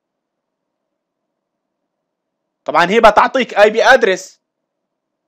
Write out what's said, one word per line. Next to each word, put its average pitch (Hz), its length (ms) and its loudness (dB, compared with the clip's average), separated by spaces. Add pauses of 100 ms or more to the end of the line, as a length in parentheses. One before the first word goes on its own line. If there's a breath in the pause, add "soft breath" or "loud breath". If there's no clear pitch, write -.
(2750)
طبعًا 165 240 -2
هي 220 100 0
بتعطيك 233 580 0
اي 208 120 4
بي 220 140 -4
ادرس، 220 560 -2 (880)